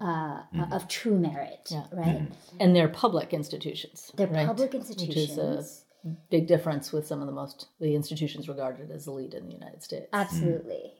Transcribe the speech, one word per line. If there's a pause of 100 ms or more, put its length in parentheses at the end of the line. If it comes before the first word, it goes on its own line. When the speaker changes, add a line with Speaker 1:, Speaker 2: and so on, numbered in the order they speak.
Speaker 1:
uh, (120)
Speaker 2:
Mm-hmm.
Speaker 1:
of
true
merit,
Speaker 3:
Yeah.
Speaker 1:
right?
Speaker 2:
Mm-hmm.
Speaker 3:
And
they're
public
institutions,
Speaker 1:
They're
Speaker 3:
right?
Speaker 1:
public
Speaker 3:
Which
is
a
Speaker 1:
institutions. (440)
Speaker 3:
big
difference
with
some
of
the
most, (120)
the
institutions
regarded
as
elite
in
the
United
States.
Speaker 1:
Absolutely, (160)